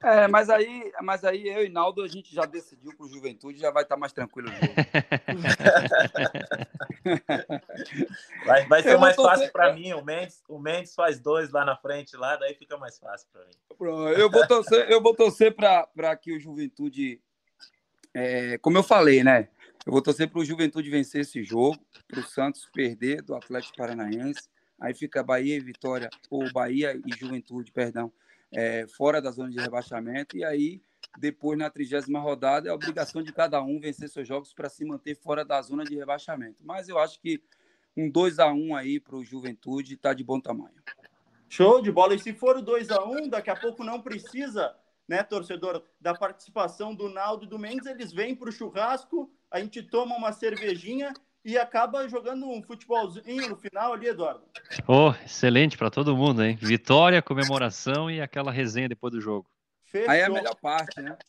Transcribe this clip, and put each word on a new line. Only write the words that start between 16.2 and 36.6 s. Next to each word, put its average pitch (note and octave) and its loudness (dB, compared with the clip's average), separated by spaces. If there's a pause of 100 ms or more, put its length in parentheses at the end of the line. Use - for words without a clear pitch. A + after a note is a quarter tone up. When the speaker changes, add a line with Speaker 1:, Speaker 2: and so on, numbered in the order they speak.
Speaker 1:
o D3+ -8
Juventude, C#3+ -8 (920)
é, B2 -4
como E3+ 2
eu F#3+ 6
falei, D3 8
né? B2+ 6 (380)
Eu - -6
vou C3+ 4
torcer D3+ 0
pro E3 -2
Juventude D#3 -2
vencer C#3+ -2
esse C3+ -8
jogo, A#2 2 (300)
pro C3 -8
Santos - -6
perder B2+ -4
do C#3+ -10
Atlético B2+ -10
Paranaense. A#2 -8 (320)
Aí B2 -8
fica C#3 -6
Bahia C3 -2
e C#3+ -6
Vitória, B2+ -8 (220)
ou C3+ -4
Bahia C3 -4
e B2 -10
Juventude, B2+ -12
perdão, A#2 -4 (400)
é, A2+ -4
fora D3 0
da C3+ -6
zona B2+ -10
de B2 -12
rebaixamento. B2 -8
E F3 -6
aí, D#3 -4 (380)
depois, D3 -4
na D#3 -4
trigésima C#3+ -4
rodada, C#3+ -2
é - -2
a E3 -2
obrigação D#3 -6
de - -12
cada C#3+ 0
um C#3 -4
vencer D3 -10
seus C3+ -12
jogos C#3 -10
pra C#3+ -10
se - -12
manter D3 -10
fora D3+ -6
da C#3+ -2
zona C#3 -8
de D3 -10
rebaixamento. C#3+ -10